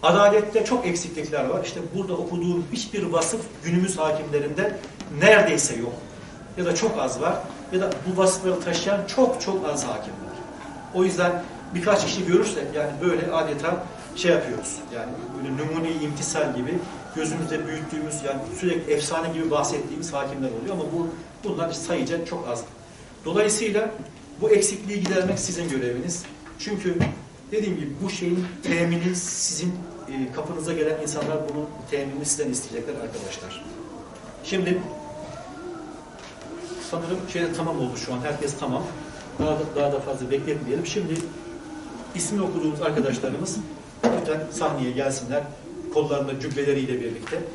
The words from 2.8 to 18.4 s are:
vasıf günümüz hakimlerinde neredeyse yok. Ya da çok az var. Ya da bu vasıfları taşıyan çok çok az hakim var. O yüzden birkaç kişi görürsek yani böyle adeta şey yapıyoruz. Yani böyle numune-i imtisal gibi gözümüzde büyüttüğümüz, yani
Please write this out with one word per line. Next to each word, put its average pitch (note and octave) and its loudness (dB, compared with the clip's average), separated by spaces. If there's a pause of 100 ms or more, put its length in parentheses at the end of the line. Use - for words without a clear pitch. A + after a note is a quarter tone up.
vasıf E3+ 2 (220)
günümüz F3 2
hakimlerinde D3 2 (420)
neredeyse G3+ 8
yok. A#2 -2 (640)
Ya F3+ 0
da E3+ 4
çok - 2
az C3 0
var. F3 2 (380)
Ya F#3 4
da G3 2 (180)
bu F#3 0
vasıfları F#3 4
taşıyan F#3+ 2
çok - 6
çok F3+ 0
az C#3 0
hakim G#2 -4
var. - -10 (560)
O F#3 6
yüzden F3 4 (320)
birkaç G3 4
kişi F#3 0
görürsek E3+ 4 (120)
yani D3+ 2 (100)
böyle E3+ 2
adeta D#3+ 0 (320)
şey - 4
yapıyoruz. - 2 (200)
Yani A#2 -6 (260)
böyle C3+ -2
numune-i D#3+ 0
imtisal C#3+ 0
gibi C#3 0 (360)
gözümüzde D#3 -2
büyüttüğümüz, D#3 -4 (100)
yani C3+ -2 (180)